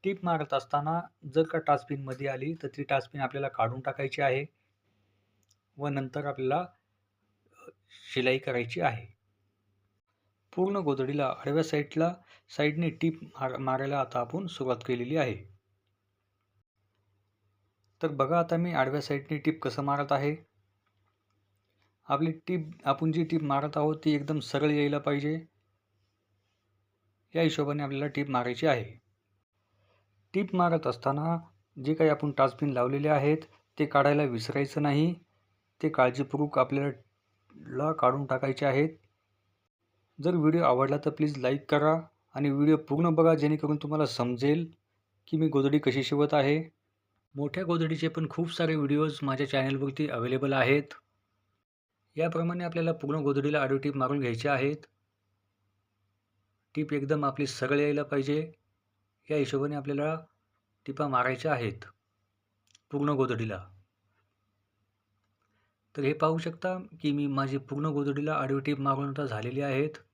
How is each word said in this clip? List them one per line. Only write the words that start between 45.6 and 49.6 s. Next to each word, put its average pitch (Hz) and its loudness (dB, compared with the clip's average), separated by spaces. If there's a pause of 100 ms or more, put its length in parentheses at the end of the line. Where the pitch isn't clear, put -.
कशी 135 2
शिवत 147 2
आहे. 147 2 (640)
मोठ्या 147 -4
गोधडीचे 160 0
पण 160 -2
खूप 170 -4
सारे 160 0
व्हिडिओज 147 2
माझ्या 135 -2
चॅनलवरती 139 0